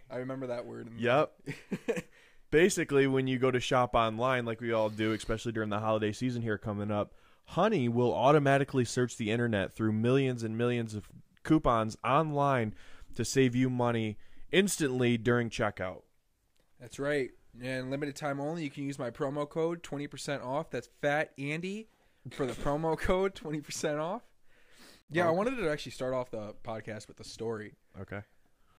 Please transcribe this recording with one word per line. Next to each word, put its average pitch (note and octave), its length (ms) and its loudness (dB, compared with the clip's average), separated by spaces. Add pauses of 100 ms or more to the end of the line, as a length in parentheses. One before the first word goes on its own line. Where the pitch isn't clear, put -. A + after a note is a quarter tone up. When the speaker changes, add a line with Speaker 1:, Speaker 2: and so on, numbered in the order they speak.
Speaker 1:
I A#2+ 80 -8
remember C3 300 -6
that A#2+ 180 -6
word A#2 220 -12
in A2+ 100 -16
the A2 40 -6
Speaker 2:
Yep. - 1080 -2
Speaker 1:
<laughs> - 400 -18
Speaker 2:
Basically, D3+ 540 6
when C3 220 2
you C3 120 0
go B2+ 120 4
to B2 80 2
shop B2 360 2
online, A#2 500 2
like A2+ 160 -4
we A#2 100 -2
all A2 180 2
do, A2 240 0
especially A2+ 380 -4
during A2 180 -2
the G#2 100 -2
holiday A2 320 2
season B2 300 -2
here G#2+ 160 -2
coming G#2 340 -4
up, G#2 220 0 (320)
Honey F3 440 2
will A#2 240 2
automatically C#3 720 4
search B2 320 -2
the A2 140 -2
internet A2+ 440 0
through A2 180 2
millions B2 500 2
and A2 140 -4
millions A#2 380 -2
of G2+ 120 -10 (360)
coupons A#2+ 600 4
online C#3 680 2 (420)
to A#2+ 80 -2
save B2+ 320 4
you B2+ 140 2
money A#2 480 0 (340)
instantly B2+ 680 2
during A#2 340 2
checkout. F#2+ 500 -4 (760)
Speaker 1:
That's - 180 -18
right. C#3 320 0 (320)
And C3 300 -6
limited C#3+ 240 -4
time C#3 240 -4
only, D#3 240 -4
you C#3 80 -4
can C#3+ 140 -8
use C#3 120 -6
my B2 140 -4
promo D3 360 -2
code, E3 360 -2
twenty C#3+ 240 -8
percent C#3 340 -6
off. C#3 300 -4
That's B2 180 -6 (120)
Fat D3 360 0
Andy E3+ 500 -6 (440)
for C3+ 160 -2
the A#2 60 -4
promo D#3 440 -2
<laughs> - 20 -8
code, F#3+ 360 0
twenty D#3 260 -8
percent D3+ 380 -4
off. F#3 240 -6 (880)
Yeah, E3+ 140 2
I E3 40 4
Speaker 2:
Oh. D#3+ 40 4
Speaker 1:
wanted A#3 240 0
to F3+ 120 0
actually D3 220 -6
start C3 240 -4
off B2 160 -4
the G#2+ 320 -10
podcast A2 440 -10
with - 120 -20
a G#2+ 40 -16
story. A2 500 -8 (280)
Speaker 2:
Okay. G2 200 -8 (580)